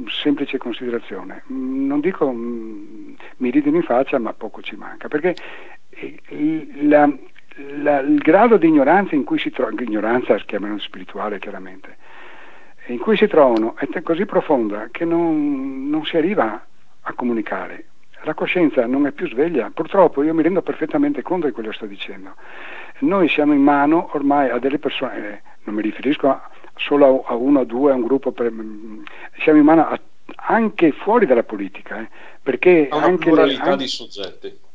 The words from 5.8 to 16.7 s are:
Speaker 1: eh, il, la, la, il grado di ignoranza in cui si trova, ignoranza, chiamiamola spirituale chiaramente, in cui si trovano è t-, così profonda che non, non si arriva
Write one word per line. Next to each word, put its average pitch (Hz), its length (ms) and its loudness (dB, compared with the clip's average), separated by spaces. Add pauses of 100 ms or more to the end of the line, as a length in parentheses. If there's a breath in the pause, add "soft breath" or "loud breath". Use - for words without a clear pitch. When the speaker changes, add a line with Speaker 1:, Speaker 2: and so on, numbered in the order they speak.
Speaker 1:
eh, - 280 -12 (120)
il, 147 580 -2
la, 147 220 6 (720)
la, 147 180 2
il 147 180 4
grado 196 380 6
di 165 120 4
ignoranza 160 460 4
in 139 100 2
cui 156 140 -2
si 151 120 -4
trova, 123 200 -2 (120)
ignoranza, 113 560 0
chiamiamola 101 420 -6
spirituale 101 580 -10
chiaramente, 95 600 -14 (880 loud breath)
in 120 120 -6
cui 220 180 2
si 208 120 4
trovano 117 480 4
è 139 100 -4
t-, - 160 -6
così 165 240 0
profonda 113 640 0
che - 140 -6
non, 147 840 0
non 151 160 -2
si - 120 -4
arriva 147 500 0 (360)